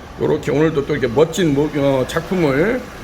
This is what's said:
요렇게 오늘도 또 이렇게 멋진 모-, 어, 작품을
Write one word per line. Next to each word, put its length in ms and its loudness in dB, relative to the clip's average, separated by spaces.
요렇게 320 0
오늘도 360 2
또 80 -2
이렇게 180 -2
멋진 400 2
모-, 220 2
어, 320 2
작품을 760 0